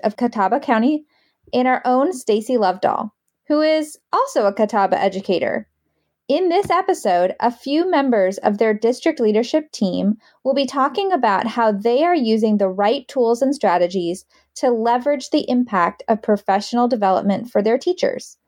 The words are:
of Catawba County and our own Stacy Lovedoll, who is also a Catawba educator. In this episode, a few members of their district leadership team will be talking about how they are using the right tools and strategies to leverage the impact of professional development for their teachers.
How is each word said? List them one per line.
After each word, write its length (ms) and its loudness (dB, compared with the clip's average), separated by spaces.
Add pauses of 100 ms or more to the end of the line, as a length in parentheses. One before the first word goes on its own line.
of 120 -2
Catawba 440 0
County 440 0 (500)
and 120 2
our 200 0
own 260 0
Stacy 460 -2
Lovedoll, 520 0 (360)
who 160 2
is 360 0 (140)
also 320 0
a 80 2
Catawba 500 0
educator. 640 -2 (640)
In 220 0
this 180 0
episode, 720 0
a 100 0
few 400 -2
members 480 2
of 200 -2
their 160 2
district 440 0
leadership 540 0
team 460 -2 (260)
will 80 0
be 140 0
talking 440 -2
about 360 0
how 260 0
they 320 0
are 100 2
using 440 2
the 100 2
right 400 -2
tools 320 0
and 140 0
strategies 720 0 (300)
to 140 0
leverage 600 -2
the 180 -2
impact 580 0
of 140 0
professional 640 0
development 640 0
for 120 0
their 160 0
teachers. 580 -4 (120)